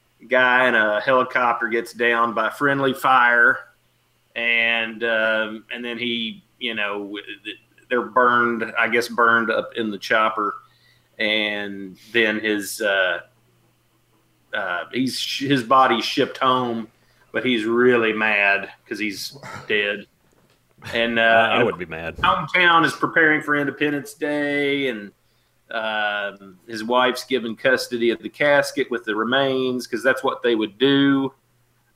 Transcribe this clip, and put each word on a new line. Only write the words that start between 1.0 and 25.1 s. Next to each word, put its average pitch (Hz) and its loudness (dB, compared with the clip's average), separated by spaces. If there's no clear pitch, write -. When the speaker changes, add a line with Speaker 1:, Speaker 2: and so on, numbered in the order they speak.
Speaker 1:
helicopter 123 2
gets 113 -2
down 117 2
by 110 0
friendly 139 0
fire, 123 4
and, 117 0
um, 110 -2
and 120 -10
then 120 -8
he, 117 -6
you 120 -6
know, 104 -4
w-, 101 -12
they're 123 0
burned, 120 0
I 117 2
guess, 117 0
burned 117 2
up 110 -2
in 110 -4
the 98 -8
chopper, 107 0
and 104 -4
then 110 2
his, 104 -4
uh, 95 0
uh, 87 -6
he's 123 -4
sh-, - -6
his 135 2
body's 120 2
shipped - -2
home, 123 0
but 113 -4
he's 117 0
really 117 4
mad 101 0
'cause 107 -8
he's 101 -8
dead. 104 -2
And, 117 0
uh, 113 4
Speaker 2:
I, 113 6
I 107 0
Speaker 1:
and 117 2
Speaker 2:
would 87 -4
be 90 -8
mad. 82 -10
Speaker 1:
hometown 175 2
is 143 -2
preparing 151 2
for 147 -2
Independence 143 -4
Day, 143 -2
and, 104 -10